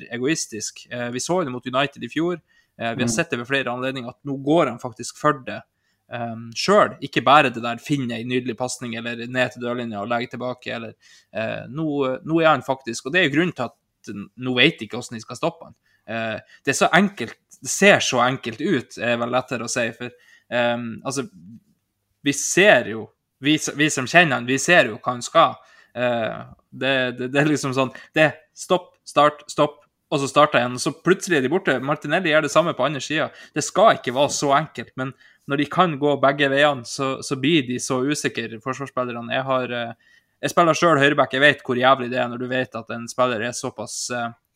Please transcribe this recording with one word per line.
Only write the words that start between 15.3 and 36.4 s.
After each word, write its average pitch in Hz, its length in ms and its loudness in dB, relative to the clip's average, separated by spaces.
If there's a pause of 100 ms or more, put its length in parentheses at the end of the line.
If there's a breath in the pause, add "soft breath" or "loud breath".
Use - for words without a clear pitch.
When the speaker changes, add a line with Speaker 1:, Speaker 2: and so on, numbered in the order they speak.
Speaker 1:
stoppe 165 300 -4
han. 110 100 -20 (320)
Eh, 113 320 -6 (240 soft breath)
det 135 120 0
er 190 100 2
så - 60 4
enkelt, 165 440 4 (260)
det - 80 -10
ser 190 300 6
så 123 220 0
enkelt 123 400 -2
ut, 139 380 -2
er 117 180 0
vel 120 140 -4
lettere 123 320 -2
å 113 60 -8
si, 117 220 -2
for, 123 200 -10 (400 soft breath)
ehm, 120 520 -2
altså, 131 240 -6 (960)
vi 143 100 0
ser 165 520 4
jo, 107 240 -10 (320)
vi 147 160 2
s-, - 180 -6
vi 147 140 2
som 131 160 -4
kjenner 165 300 4
han, 120 100 -4
vi 131 120 2
ser 165 280 4
jo 107 140 -6
hva 135 140 -4
han 120 80 -10
skal. 143 340 4 (400 soft breath)
Eh, 117 480 -2 (280)
det, 127 460 -2
det, 127 140 -6
det 143 100 2
er 151 80 4
liksom 139 240 0
sånn, 131 180 0 (220 loud breath)
det 156 80 4
er 147 120 4 (200)
stopp, - 400 -2 (100)
start, 147 460 2
stopp, 147 320 -2 (300)
og - 80 2
så 139 100 0
starter 147 320 4
igjen, 123 160 -2
så 151 160 -4
plutselig - 440 0
er 135 40 2
de 127 80 0
borte. 156 320 0
Martinelli 151 480 -2
gjør 151 140 4
det 143 80 -2
samme 160 240 2
på 123 100 0
andre 143 160 -2
siden. 147 300 -2 (240 loud breath)
Det 151 80 -2
skal 196 340 4
ikke 123 160 -6
være 139 160 2
så 143 240 -2
enkelt, 143 420 -2
men 131 180 -8 (340 soft breath)
når 143 100 -2
de 143 80 0
kan 170 320 0
gå 147 240 2
begge 143 280 4